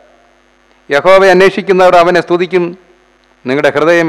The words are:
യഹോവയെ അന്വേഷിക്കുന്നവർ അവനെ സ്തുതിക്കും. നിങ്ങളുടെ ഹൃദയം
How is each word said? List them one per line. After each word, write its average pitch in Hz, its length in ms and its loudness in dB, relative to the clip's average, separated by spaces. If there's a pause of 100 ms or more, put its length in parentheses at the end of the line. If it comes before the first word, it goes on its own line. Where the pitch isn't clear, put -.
(960)
യഹോവയെ 190 400 2
അന്വേഷിക്കുന്നവർ 185 680 0
അവനെ 175 220 0
സ്തുതിക്കും. 175 400 -4 (840)
നിങ്ങളുടെ 143 280 -2
ഹൃദയം 165 340 0